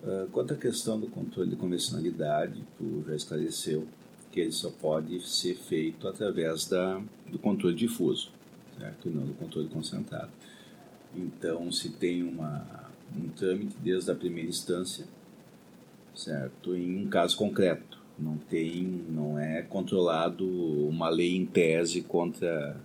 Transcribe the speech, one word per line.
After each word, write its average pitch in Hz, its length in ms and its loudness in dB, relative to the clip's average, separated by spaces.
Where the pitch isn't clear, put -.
Ah, 95 280 -2
quanto 127 220 0
à 143 40 -2
questão 113 420 0
do 110 80 -4
controle 92 420 -2
de 90 60 0
convencionalidade, 82 1040 0
tu 69 300 -4
já 78 80 -2
esclareceu 78 720 -2
que 92 100 2
ele 78 100 2
só 85 180 -2
pode 78 520 0
ser - 340 0
feito 80 520 0
através 82 640 0
da, 95 320 2
do - 80 -4
controle 92 340 4
difuso, 82 580 2
certo? - 300 -10
E - 40 -4
não 69 140 -2
do - 80 -4
controle 78 360 -4
concentrado. 78 600 -6
Então, 85 560 -4
se - 260 -4
tem 87 240 0
uma, 78 680 -6
um 80 140 -4
trâmite 95 520 -2
desde 92 300 0
a 85 40 2
primeira 85 340 -4
instância, 90 580 -4
certo? 73 600 -4
Em 90 300 0
um 101 40 -2
caso 87 280 6
concreto, 92 600 4
não 78 180 -2
tem, 82 460 0
não 76 300 0
é 80 220 -2
controlado 90 840 2
uma 82 220 2
lei 87 260 4
em 90 100 4
tese 85 580 4
contra 85 800 0